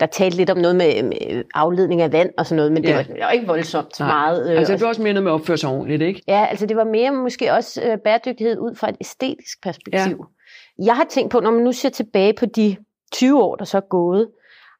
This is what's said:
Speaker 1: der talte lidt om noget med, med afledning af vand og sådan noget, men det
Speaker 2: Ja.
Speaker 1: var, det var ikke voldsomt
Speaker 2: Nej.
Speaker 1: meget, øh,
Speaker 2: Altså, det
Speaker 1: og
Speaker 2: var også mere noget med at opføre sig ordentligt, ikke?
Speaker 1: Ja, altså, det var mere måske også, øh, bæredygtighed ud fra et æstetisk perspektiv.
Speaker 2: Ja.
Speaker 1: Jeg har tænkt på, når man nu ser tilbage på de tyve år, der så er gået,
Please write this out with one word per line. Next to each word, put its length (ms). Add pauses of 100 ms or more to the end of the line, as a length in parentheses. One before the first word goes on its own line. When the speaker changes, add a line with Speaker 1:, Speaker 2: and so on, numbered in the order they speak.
Speaker 1:
der 60
talte 300
lidt 140
om 80
noget 180
med, 260
med 400 (120)
afledning 460
af 120
vand 260
og 80
sådan 100
noget, 160
men 100
det 60
Speaker 2:
Ja. 80
Speaker 1:
var, 60
det 180
var 100
ikke 160
voldsomt 540
Speaker 2:
Nej. 80
Speaker 1:
meget, 440
øh, 60
Speaker 2:
Altså, 140
det 100
Speaker 1:
og 20
Speaker 2:
var 40
også 140
mere 100
noget 120
med 80
at 20
opføre 240
sig 120
ordentligt, 320
ikke? 260
Speaker 1:
Ja, 220
altså, 160
det 100
var 80
mere 280
måske 400
også, 300
øh, 220
bæredygtighed 540
ud 160
fra 140
et 120
æstetisk 640
perspektiv. 640 (520)
Speaker 2:
Ja. 60
Speaker 1:
Jeg 120
har 140
tænkt 220
på, 80
når 100
man 140
nu 80
ser 160
tilbage 500
på 80
de 300 (360)
tyve 300
år, 140
der 80
så 120
er 140
gået, 380 (520)